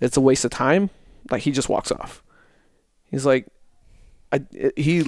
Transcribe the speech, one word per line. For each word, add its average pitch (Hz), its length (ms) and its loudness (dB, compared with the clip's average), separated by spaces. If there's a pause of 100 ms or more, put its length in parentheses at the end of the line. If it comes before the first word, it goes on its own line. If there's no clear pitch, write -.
it's 123 160 0
a 143 40 4
waste 131 240 4
of 120 80 -2
time, 175 380 2 (400)
like, 120 120 -2
he 147 80 0
just 131 180 -2
walks - 220 -2
off. - 320 -8 (880)
He's 135 160 -6
like, 131 200 2 (840)
I, 139 80 0 (360)
he 160 320 2